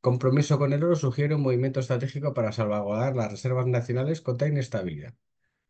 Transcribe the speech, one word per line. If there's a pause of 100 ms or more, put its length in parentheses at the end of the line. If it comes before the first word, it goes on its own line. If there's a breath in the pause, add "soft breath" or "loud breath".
compromiso
con
el
oro
sugiere
un
movimiento
estratégico
para
salvaguardar
las
reservas
nacionales
contra
inestabilidad. (560)